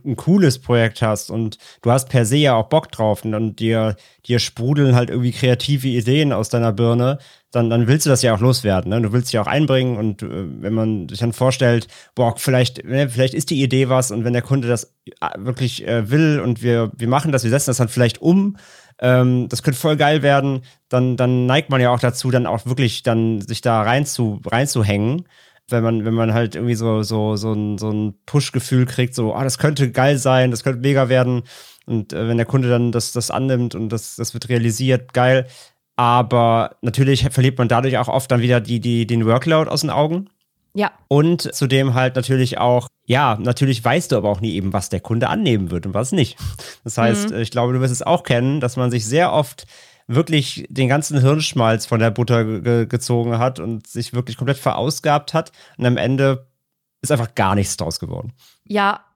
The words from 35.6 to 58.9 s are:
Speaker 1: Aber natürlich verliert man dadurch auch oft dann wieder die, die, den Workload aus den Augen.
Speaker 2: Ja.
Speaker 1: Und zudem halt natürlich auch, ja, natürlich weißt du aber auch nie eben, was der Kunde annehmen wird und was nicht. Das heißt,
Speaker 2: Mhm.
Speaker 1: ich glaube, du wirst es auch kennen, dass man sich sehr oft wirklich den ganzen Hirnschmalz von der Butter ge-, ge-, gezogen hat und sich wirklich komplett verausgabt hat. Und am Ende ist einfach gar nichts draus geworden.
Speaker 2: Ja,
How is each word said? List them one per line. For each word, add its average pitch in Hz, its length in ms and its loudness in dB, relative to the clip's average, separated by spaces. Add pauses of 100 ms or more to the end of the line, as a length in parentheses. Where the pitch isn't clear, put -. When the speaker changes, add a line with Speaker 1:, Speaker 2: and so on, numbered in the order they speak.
Speaker 1:
Aber 117 840 2
natürlich 131 500 2
verliert 131 280 2
man 120 100 2
dadurch 123 300 2
auch 123 100 -2
oft - 220 -2
dann 123 100 2
wieder 120 200 4
die, 110 200 -4
die, 117 260 0
den 113 200 0
Workload 151 440 2
aus - 120 -2
den 156 80 -2
Augen. 160 380 -2 (460)
Speaker 2:
Ja. 202 160 -2 (180)
Speaker 1:
Und 156 460 2
zudem 135 400 2
halt 131 220 0
natürlich 127 420 0
auch, 123 300 0 (180)
ja, 123 320 2
natürlich 123 460 0
weißt 143 280 0
du 127 40 2
aber 104 140 0
auch 95 100 -2
nie 107 140 -4
eben, 95 180 -4
was 95 160 -4
der 92 120 -4
Kunde - 280 -2
annehmen 117 420 0
wird 87 160 -4
und 92 80 -6
was 117 180 -4
nicht. 170 260 0 (440)
Das - 140 -10
heißt, 110 340 2
Speaker 2:
Mhm. - 80 -6
Speaker 1:
ich 113 120 -4
glaube, 123 240 -2
du 127 60 0
wirst 131 120 0
es - 100 -6
auch 131 200 0
kennen, 131 380 0
dass 120 160 -4
man 127 140 0
sich 117 160 -2
sehr 151 260 0
oft - 340 -2 (420)
wirklich 147 600 -2
den 131 180 0
ganzen 143 320 0
Hirnschmalz 123 680 2
von 113 140 0
der 113 100 2
Butter 117 340 0
ge-, 110 180 -4
ge-, 120 240 0
gezogen 120 520 -2
hat 127 220 -2
und 110 260 -8
sich - 280 -8
wirklich 120 240 -6
komplett 131 200 -2
verausgabt 147 760 -2
hat. 165 180 -2 (240)
Und - 100 -2
am 123 120 4
Ende 131 480 0 (560)
ist 135 100 -2
einfach 117 220 -2
gar 98 200 2
nichts 101 220 0
draus 82 240 -6
geworden. - 320 -10 (340)
Speaker 2:
Ja, 202 340 -2 (160)